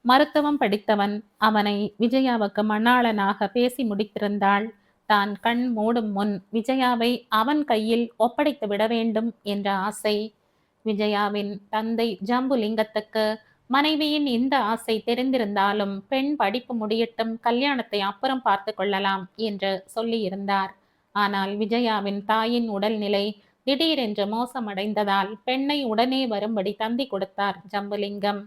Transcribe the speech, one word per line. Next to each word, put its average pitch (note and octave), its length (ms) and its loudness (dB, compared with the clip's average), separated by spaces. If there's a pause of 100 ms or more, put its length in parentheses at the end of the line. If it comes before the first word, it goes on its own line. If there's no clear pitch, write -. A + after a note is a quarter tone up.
மருத்துவம் D4 560 4
படித்தவன், G#3 680 0 (120)
அவனை G#3 640 2
விஜயாவுக்கு A#3 640 2
மணாளனாக G#3+ 840 2
பேசி B3 380 0
முடித்திருந்தாள். G3+ 840 0 (380)
தான் G3+ 340 2
கண் A#3+ 360 0
மூடும் A3 360 0
முன் G3 400 -2
விஜயாவை A#3+ 760 0
அவன் C#4 360 2
கையில் A3+ 520 0
ஒப்படைத்து A#3+ 500 0
விட G3+ 200 0
வேண்டும் A3+ 560 0
என்ற G3+ 300 -2
ஆசை. G#3 640 -2 (500)
விஜயாவின் G#3 760 -2 (120)
தந்தை A3 560 -2
ஜம்புலிங்கத்துக்கு A3 1080 0 (300)
மனைவியின் D4 600 2
இந்த C4 320 2
ஆசை A3 480 -2
தெரிந்திருந்தாலும், G3+ 1000 0
பெண் C4+ 280 0
படிப்பு A#3+ 380 -2
முடியட்டும், A3+ 680 -2
கல்யாணத்தை A#3+ 600 0
அப்புறம் B3 420 -2
பார்த்து G3+ 320 0
கொள்ளலாம் G3 640 -2
என்று G3 480 -2 (100)
சொல்லியிருந்தார். G3+ 720 -2 (440)
ஆனால் G3+ 440 0
விஜயாவின் G#3 680 0
தாயின் A3+ 440 0
உடல்நிலை G#3 720 -2 (220)
திடீரென்று C4 600 0
மோசமடைந்ததால், G#3 1080 -2 (100)
பெண்ணை C#4 400 0
உடனே B3+ 420 0
வரும்படி G#3 480 -2
தந்தி A#3+ 320 -2
கொடுத்தார் G3 540 -4 (100)
ஜம்புலிங்கம். G3+ 760 -4